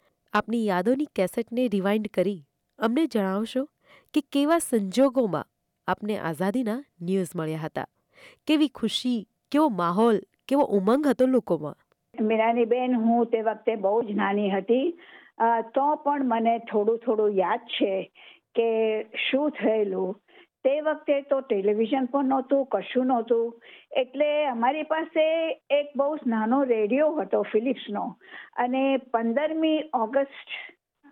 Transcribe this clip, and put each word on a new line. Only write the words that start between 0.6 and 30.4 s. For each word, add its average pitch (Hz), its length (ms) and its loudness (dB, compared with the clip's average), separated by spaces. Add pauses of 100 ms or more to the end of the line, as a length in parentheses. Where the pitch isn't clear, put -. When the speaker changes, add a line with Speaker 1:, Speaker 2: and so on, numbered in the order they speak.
Speaker 1:
યાદોની 208 400 0 (100)
કેસેટને 233 520 -2
રિવાઇન્ડ 202 400 0
કરી 185 360 -2 (360)
અમને 254 260 0
જણાવશો 220 600 -2 (480)
કે 294 80 2
કેવા 294 360 2
સંજોગોમાં 233 880 0 (420)
આપને 208 300 -4
આઝાદીના 208 680 -2 (180)
ન્યૂઝ 180 340 -2
મળ્યા 156 220 -4
હતા? 156 280 -8 (640)
કેવી 302 200 4
ખુશી, 233 600 -4 (240)
કેવો 302 180 4
માહોલ, 190 500 2 (280)
કેવો 277 160 4
ઉમંગ 220 440 2
હતો 254 180 4
લોકોમાં? 175 500 0 (460)
Speaker 2:
મીરાની 226 440 2
બેન, 247 300 0
હું 233 300 2
તે 226 160 0
વખતે 214 340 -2
બહુ 202 260 0
જ 208 140 -6
નાની 202 340 0
હતી, 233 500 0 (380)
અ, 226 240 2
તો 269 340 0
પણ 285 280 -2
મને 233 360 0
થોડું 226 380 0
થોડું 214 340 0
યાદ 190 280 0
છે 196 520 -4 (440)
કે 220 480 0
શું 277 480 -2
થયેલું. 202 720 -2 (420)
તે 269 180 2
વખતે 294 400 0
તો 277 180 -8
ટેલિવિઝન 220 640 0
પણ 277 200 -2
નહોતું, 269 400 0
કશું 254 420 -2
નહોતું, 233 540 0 (300)
એટલે 294 540 0
અમારી 262 380 0
પાસે 320 680 0 (180)
એક 285 260 0
બહુ 285 220 0 (100)
નાનો 226 360 2
રેડિયો 247 480 2
હતો 208 300 -2
ફિલિપ્સનો, 214 760 -4 (380)
અને 262 420 0
પંદરમી 302 840 0 (100)
ઓગસ્ટ - 800 -4 (380)